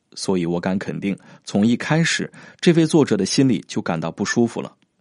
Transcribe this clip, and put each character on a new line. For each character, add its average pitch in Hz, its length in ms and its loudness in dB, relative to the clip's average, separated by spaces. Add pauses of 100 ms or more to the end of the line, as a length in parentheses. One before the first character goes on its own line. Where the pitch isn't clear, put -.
(140)
所 95 240 -2
以 85 80 -2
我 85 140 -2
敢 95 180 -2
肯 78 200 -8
定， 98 200 -6 (240)
从 104 240 0
一 120 100 2
开 160 280 0
始， - 280 -4 (280)
这 180 140 4
位 165 120 4
作 165 180 4
者 107 120 0
的 95 100 0
心 135 220 4
里 98 180 0
就 - 160 -6
感 85 160 -4
到 80 100 -4
不 101 160 -6
舒 120 220 2
服 95 160 -6
了， 64 100 -12 (280)